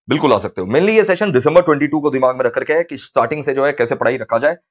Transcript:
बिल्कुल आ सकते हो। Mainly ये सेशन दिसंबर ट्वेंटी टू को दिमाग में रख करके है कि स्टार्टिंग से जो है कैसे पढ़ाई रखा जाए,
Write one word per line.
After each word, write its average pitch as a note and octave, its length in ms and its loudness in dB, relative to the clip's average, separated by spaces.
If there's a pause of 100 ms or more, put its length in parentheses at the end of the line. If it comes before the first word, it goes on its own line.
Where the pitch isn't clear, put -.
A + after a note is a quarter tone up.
बिल्कुल C#3 240 0
आ G#2 60 4
सकते G2 220 -8
हो। F#2 60 -6
Mainly D#3 240 2
ये G#3+ 140 4
सेशन F#3+ 280 -2
दिसंबर D3+ 300 4
ट्वेंटी D3+ 240 0
टू D3 140 -2
को C#3+ 100 0
दिमाग B2+ 260 0
में B2+ 80 -2
रख A#2+ 100 -2
करके C3 180 -2
है E3 120 2
कि C#3+ 140 -12
स्टार्टिंग C3+ 440 -2
से C3+ 120 -4
जो C#3 120 0
है D3 60 0
कैसे B2+ 220 -2
पढ़ाई A#2+ 220 0
रखा A#2 220 -2
जाए, D3+ 180 0 (140)